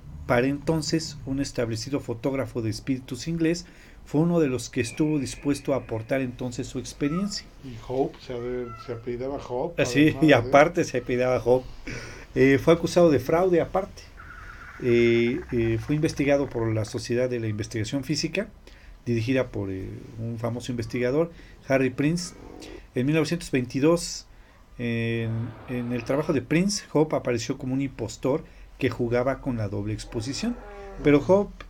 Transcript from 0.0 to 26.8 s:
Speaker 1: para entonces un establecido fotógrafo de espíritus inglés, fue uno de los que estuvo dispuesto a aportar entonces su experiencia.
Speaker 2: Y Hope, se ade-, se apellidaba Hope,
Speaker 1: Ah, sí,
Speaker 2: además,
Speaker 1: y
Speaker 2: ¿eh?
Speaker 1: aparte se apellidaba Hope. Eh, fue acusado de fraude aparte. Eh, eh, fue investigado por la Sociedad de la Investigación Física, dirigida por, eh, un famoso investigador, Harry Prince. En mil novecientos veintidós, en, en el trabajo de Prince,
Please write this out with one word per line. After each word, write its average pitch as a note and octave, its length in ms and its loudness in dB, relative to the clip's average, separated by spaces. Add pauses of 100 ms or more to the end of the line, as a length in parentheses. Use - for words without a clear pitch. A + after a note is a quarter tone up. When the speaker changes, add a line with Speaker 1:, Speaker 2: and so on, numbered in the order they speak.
Speaker 1:
para B2 200 4
entonces D#3 760 0
un C3+ 140 -4
establecido B2 600 -4
fotógrafo B2 600 -4
de A2 100 -2
espíritus B2 560 -6
inglés, E3 380 0 (400)
fue C#3+ 160 2
uno E3+ 180 4
de D3+ 80 4
los B2 220 -2
que B2+ 120 -2
estuvo D3+ 380 0
dispuesto C#3 540 -2
a B2+ 40 2
aportar A#2 440 -4
entonces B2 460 -6
su C3 120 -8
experiencia. E3 640 -4 (180)
Speaker 2:
Y B2 120 -12 (120)
Hope, C3 380 -2
se B2+ 80 -10
ade-, B2 340 -4 (180)
se A#2+ 80 -6
apellidaba B2 440 -6 (100)
Hope, D3 340 -2
Speaker 1:
Ah, C#3 40 4
sí, C3+ 240 6
Speaker 2:
además, D3 140 0
Speaker 1:
y D3+ 80 8
Speaker 2:
¿eh? C3 40 10
Speaker 1:
aparte C#3+ 480 6
se - 160 -2
apellidaba B2 440 2
Hope. B2+ 220 4 (720)
Eh, C3+ 260 8
fue E3 120 8
acusado E3+ 360 6
de C3+ 100 6
fraude E3+ 420 2
aparte. - 420 -4 (800)
Eh, A#2+ 560 4 (140)
eh, A2+ 300 2
fue D3 120 0
investigado C#3+ 540 2
por A2+ 240 -2
la A2 100 0
Sociedad A#2+ 460 -2
de B2 100 -2
la A2+ 80 -4
Investigación G#2+ 560 -4
Física, E3 460 -4 (560)
dirigida B2 420 0
por, G2+ 240 -6
eh, F#2+ 160 -8 (320)
un A#2 180 -6
famoso A#2 340 -4
investigador, B2 600 0 (360)
Harry C3+ 240 4
Prince. D3+ 440 -2 (580)
En B2+ 120 0
mil D3+ 100 2
novecientos D#3+ 360 -2
veintidós, C3+ 760 2 (500)
en, A#2 540 -2 (380)
en B2 240 -4
el A#2+ 100 -4
trabajo D3+ 300 0
de C3 80 2
Prince, F3 500 0